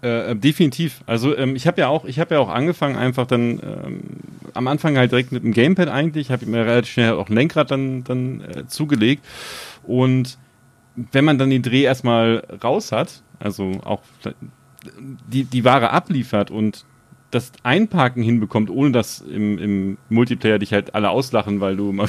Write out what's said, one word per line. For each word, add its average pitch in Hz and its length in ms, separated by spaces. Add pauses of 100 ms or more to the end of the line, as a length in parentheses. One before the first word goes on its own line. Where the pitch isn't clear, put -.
äh, 117 320
definitiv. 147 720
Also, 117 300
ähm, 131 200
ich 127 120
hab 175 100
ja 151 100
auch, - 160
ich 127 140
hab 170 140
ja 151 80
auch 110 80
angefangen, 139 480
einfach 127 300
dann, 120 360
ähm, - 380 (520)
am 123 140
Anfang 143 320
halt 127 140
direkt 127 200
mit 123 120
dem 117 80
Gamepad 160 360
eigentlich, 147 440
hab 120 120
mir 110 220
relativ 120 260
schnell 117 200
auch 92 160
ein 107 60
Lenkrad 147 360
dann, 131 340
dann, 127 360
äh, - 260
zugelegt. 143 580 (600)
Und 127 520 (760)
wenn 135 120
man 151 140
dann 135 120
den 131 120
Dreh 127 200
erstmal 117 600 (200)
raus 147 280
hat, 123 320 (160)
also 98 320 (140)
auch - 180 (1300)
die, 127 160
die 127 200
Ware 123 260
abliefert 123 600
und 107 340 (460)
das 120 220 (100)
Einparken 131 640
hinbekommt, 110 460
ohne 135 200
dass 117 300
im, 104 380
im 98 400 (100)
Multiplayer 113 500
dich 101 140
halt 101 240
alle 104 140
auslachen, 104 500
weil 98 160
du 101 160
mal 101 160